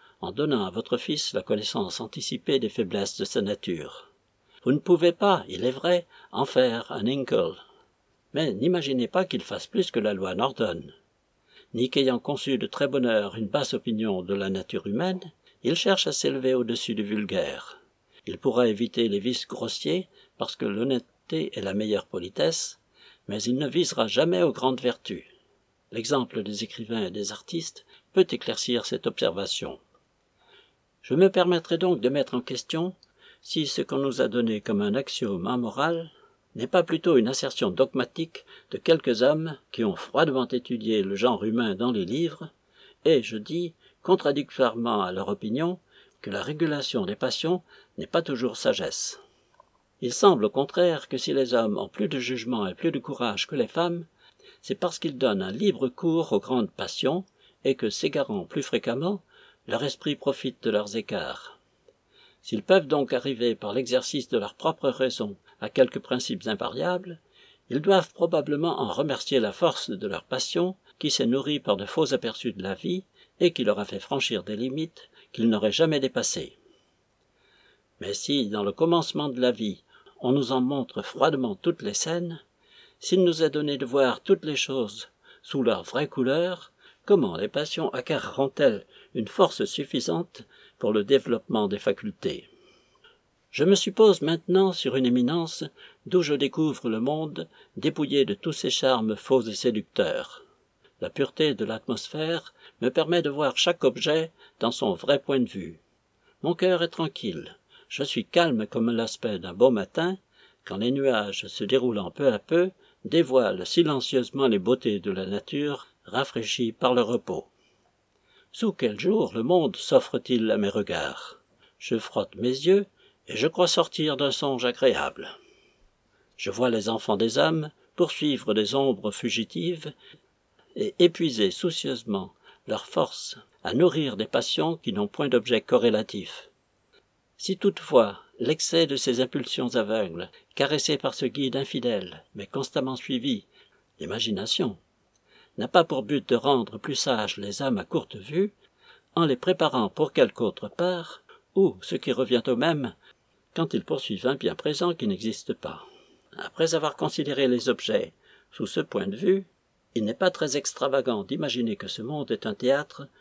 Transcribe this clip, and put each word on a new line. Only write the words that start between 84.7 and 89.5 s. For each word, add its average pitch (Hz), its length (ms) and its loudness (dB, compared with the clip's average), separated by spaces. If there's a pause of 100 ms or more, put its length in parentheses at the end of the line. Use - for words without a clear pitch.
sous 139 220 -4
leur 101 200 2
vraie 139 240 -4
couleur, 160 640 -2 (340)
comment 139 300 4
les 104 120 -2
passions 147 420 -4
acquerront-elles 135 960 0 (300)
une 107 120 -4
force 156 380 2